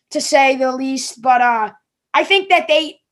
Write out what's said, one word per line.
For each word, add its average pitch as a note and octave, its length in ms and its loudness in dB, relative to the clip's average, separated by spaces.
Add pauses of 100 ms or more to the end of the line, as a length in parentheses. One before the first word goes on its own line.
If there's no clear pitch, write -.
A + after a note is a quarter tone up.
(120)
to D4 100 -4
say C4+ 340 2
the C4 160 -2
least. C4 520 -8
But, B3 180 2
uh, A3+ 300 0 (420)
I D#4 100 2
think F#4+ 260 0
that E4 180 2
they D#4 320 -2 (120)